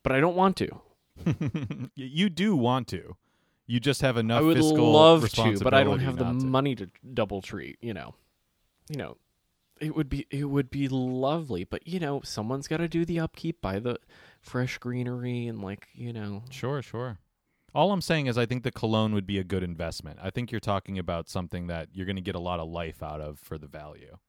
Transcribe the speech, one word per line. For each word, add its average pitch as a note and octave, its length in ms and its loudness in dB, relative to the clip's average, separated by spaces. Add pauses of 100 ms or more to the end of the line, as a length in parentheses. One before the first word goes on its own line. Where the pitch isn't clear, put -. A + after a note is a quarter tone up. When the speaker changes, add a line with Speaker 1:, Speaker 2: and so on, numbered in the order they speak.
Speaker 1:
But B2+ 120 0
I C3+ 60 4
don't F3 160 4
want F#3+ 220 4
to. - 240 -4 (360)
Speaker 2:
<laughs> - 80 -14
Y-, C#3 720 -4
you C#3+ 360 0
do F#3 240 2
want B2 320 2
to. F2 300 -10 (500)
You A#2+ 120 0
just C3 220 0
have C3 160 2
enough A#2 220 2
Speaker 1:
I D#3 60 4
would E3 120 6
Speaker 2:
fiscal D#3 340 6
Speaker 1:
love D#3 380 10
to, A2+ 300 2
but B2+ 160 4
I C3+ 80 8
don't C3+ 160 2
Speaker 2:
responsibility C3 60 0
Speaker 1:
have C3+ 120 -2
the B2+ 80 0
Speaker 2:
not B2 140 0
to. C3 80 0
Speaker 1:
money C3 280 2
to F#2+ 140 -10 (240)
double G#2 300 -2
treat, C#2 380 -10
you A2+ 120 -6
know. C#2 220 -10 (760)
You D3+ 80 -10
know, F#2 200 -10 (640)
it D3+ 160 -6
would D3 140 0
be, C#3 220 -4
it C#3 140 -4
would C#3 260 0
be C#3 180 0
lovely, B2+ 760 -2
but, - 220 -10
you F3+ 120 -4
know, C#3+ 240 -2
someone's B2+ 440 -6
gotta E3 220 -2
do E3 160 0
the E3+ 140 -2
upkeep, D#3+ 420 -6
buy F#2+ 180 -2
the A#2+ 200 -4 (420)
fresh - 380 -4
greenery B2 680 -4
and, A2+ 160 -8
like, G2 320 -10
you A#2+ 180 -10
know. G#2 380 -8
Speaker 2:
Sure, C3 320 -6
sure. A#2+ 380 -10 (540)
All F3 200 4
I'm F3+ 80 0
saying D#3 260 0
is A#2 100 0
I A#2+ 80 4
think B2 180 -4
the A#2+ 80 -2
cologne A2 420 2
would G2+ 120 0
be G2 140 -2
a F#2 60 -2
good F#2 180 -2
investment. E2 580 -6
I F#2+ 100 -6
think B2 200 -6
you're A2+ 80 -4
talking G2 400 -2
about E2+ 300 -4
something F2 380 -6
that E2 260 -6
you're F#2 140 -8
gonna F#2+ 120 -4
get F2+ 160 -6
a F2 40 -4
lot F2 200 -4
of E2 80 -6
life E2 340 -8
out D2+ 200 -8
of D2+ 180 -10
for - 180 -12
the D2 100 -14
value. D2+ 500 -18 (120)